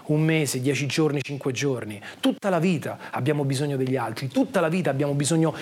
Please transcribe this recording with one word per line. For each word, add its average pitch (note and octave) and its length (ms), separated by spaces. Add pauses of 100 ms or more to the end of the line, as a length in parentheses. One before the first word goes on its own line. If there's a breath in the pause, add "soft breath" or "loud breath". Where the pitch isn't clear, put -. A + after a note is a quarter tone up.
un D3+ 140
mese, D#3 380
dieci C3 260
giorni, C#3+ 360
cinque C#3 320
giorni, A2+ 480 (180 loud breath)
tutta A3 300
la F3+ 100
vita D#3 380 (140 loud breath)
abbiamo C#3+ 340
bisogno C#3 320
degli C3 180
altri, A#2 320
tutta C4 320
la E3 80
vita E3 220
abbiamo C#3+ 240
bisogno D#3 480